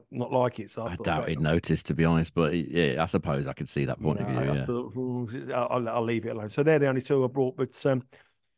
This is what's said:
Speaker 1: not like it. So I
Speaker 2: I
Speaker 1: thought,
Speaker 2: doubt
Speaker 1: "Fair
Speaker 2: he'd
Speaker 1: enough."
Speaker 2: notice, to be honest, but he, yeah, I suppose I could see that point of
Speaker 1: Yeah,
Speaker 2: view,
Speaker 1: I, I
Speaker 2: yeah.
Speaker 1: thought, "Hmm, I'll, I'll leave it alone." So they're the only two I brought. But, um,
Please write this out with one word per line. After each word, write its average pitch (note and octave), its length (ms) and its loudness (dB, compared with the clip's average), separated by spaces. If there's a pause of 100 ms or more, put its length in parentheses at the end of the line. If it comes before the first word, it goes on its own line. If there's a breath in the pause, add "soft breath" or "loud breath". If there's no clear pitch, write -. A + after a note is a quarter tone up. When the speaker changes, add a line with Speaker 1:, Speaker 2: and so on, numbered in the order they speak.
(120)
Speaker 1:
not B2 200 -4
like B2+ 280 2
it. G2+ 100 -10
So A2+ 140 -8
I A2+ 80 -4
Speaker 2:
I F2 40 -6
Speaker 1:
thought, F#2 100 -6
Speaker 2:
doubt D#2+ 160 0
Speaker 1:
"Fair - 80 -4
Speaker 2:
he'd D#2 100 -2
Speaker 1:
enough." D#2 140 2
Speaker 2:
notice, E2 300 2
to D#2 100 -2
be D#2+ 120 2
honest, E2 280 4
but E2 200 2
he, E2+ 160 0
yeah, D2+ 320 2
I E2 40 2
suppose C#2+ 420 -2
I C2+ 60 -6
could C#2 160 -8
see C#2 160 -2
that B1+ 160 -4
point - 180 0
of - 100 -4
Speaker 1:
Yeah, B1+ 120 0
Speaker 2:
view, C#2 100 0
Speaker 1:
I, - 20 2
I C#2+ 40 0
Speaker 2:
yeah. C2+ 80 -2
Speaker 1:
thought, B2 280 -4
"Hmm, B2 600 -6
I'll, B2 360 0
I'll A#2 140 2
leave A2+ 220 0
it A2+ 40 -4
alone." A2 200 -6
So C#3+ 140 0
they're D#3 160 6
the C#3 80 4
only C3 140 0
two C3+ 220 2
I B2+ 40 2
brought. C3 280 0
But, - 300 -6
um, C3 180 2 (540 soft breath)